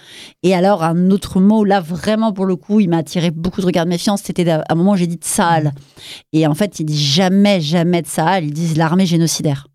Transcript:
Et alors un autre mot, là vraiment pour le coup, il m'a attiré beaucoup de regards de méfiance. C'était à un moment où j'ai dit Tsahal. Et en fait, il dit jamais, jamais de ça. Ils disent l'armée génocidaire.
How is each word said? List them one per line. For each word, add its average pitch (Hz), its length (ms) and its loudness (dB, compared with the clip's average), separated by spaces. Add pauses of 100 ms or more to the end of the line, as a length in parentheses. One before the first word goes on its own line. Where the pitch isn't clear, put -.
(440)
Et 185 100 4
alors 180 300 2
un 175 260 2
autre 196 300 0
mot, 208 240 4
là 202 160 2
vraiment 208 520 -2
pour 190 140 -4
le 185 80 -2
coup, 208 240 -2
il 196 120 2
m'a 165 80 2
attiré 160 340 -2
beaucoup 170 280 -6
de 185 60 -2
regards 170 200 0
de 180 40 -2
méfiance. 196 340 -2
C'était 175 240 -2
à 156 200 0
un 160 80 0
moment 190 160 4
où 196 40 2
j'ai 175 120 0
dit 170 80 -6
Tsahal. 160 560 0 (600)
Et 156 140 2
en 151 80 2
fait, 202 240 -4
il 160 60 -4
dit 151 120 -2 (200)
jamais, 196 460 2
jamais 170 400 0
de - 40 -12
ça. 175 340 0
Ils 147 120 -6
disent 160 240 -2
l'armée 165 300 2
génocidaire. 156 680 -2